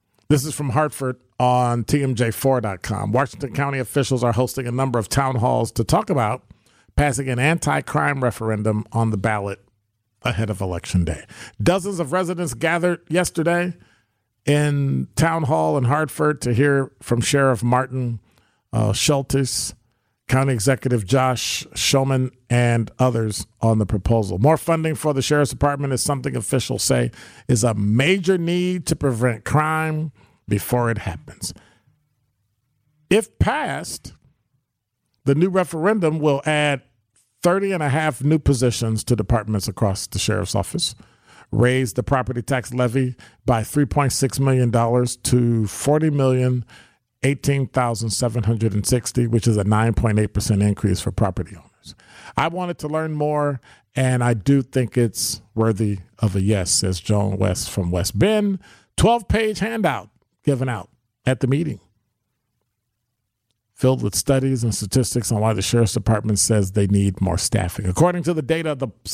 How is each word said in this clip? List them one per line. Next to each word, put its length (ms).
This 180
is 80
from 160
Hartford 480
on 460
T 180
M 120
J 160
four 300
dot 220
com. 300
Washington 400
County 280
officials 420
are 100
hosting 340
a 60
number 260
of 100
town 280
halls 360
to 120
talk 240
about 360
passing 320
an 100
anti-crime 840
referendum 720
on 180
the 60
ballot 440
ahead 280
of 100
Election 440
Day. 200
Dozens 360
of 140
residents 420
gathered 540
yesterday 680
in 720
Town 280
Hall 340
in 60
Hartford 580
to 100
hear 480
from 220
Sheriff 400
Martin, 580
uh, 220
Schultes, 800
County 240
Executive 540
Josh 640
Schulman, 640
and 480
others 480
on 160
the 80
proposal. 520
More 200
funding 360
for 200
the 80
Sheriff's 300
Department 420
is 80
something 340
officials 460
say 280
is 160
a 80
major 640
need 520
to 80
prevent 500
crime 680
before 440
it 80
happens. 560
If 300
passed, 760
the 100
new 140
referendum 720
will 260
add 380
thirty 300
and 100
a 60
half 340
new 160
positions 680
to 120
departments 500
across 400
the 120
sheriff's 360
office, 400
raise 440
the 80
property 400
tax 320
levy 400
by 160
three 240
point 260
six 260
million 320
dollars 460
to 500
forty 440
million 540
eighteen 460
thousand 420
seven 320
hundred 320
and 100
sixty, 440
which 180
is 100
a 80
nine 300
point 240
eight 160
percent 280
increase 380
for 120
property 440
owners. 380
I 120
wanted 300
to 100
learn 260
more, 460
and 300
I 100
do 280
think 360
it's 440
worthy 460
of 160
a 80
yes, 300
says 280
Joan 380
West 320
from 220
West 260
Bend. 400
Twelve-page 640
handout 500
given 280
out 180
at 140
the 60
meeting, 320
filled 280
with 120
studies 500
and 100
statistics 560
on 80
why 140
the 80
Sheriff's 320
Department 460
says 340
they 140
need 340
more 160
staffing. 480
According 380
to 100
the 80
data, 340
the 140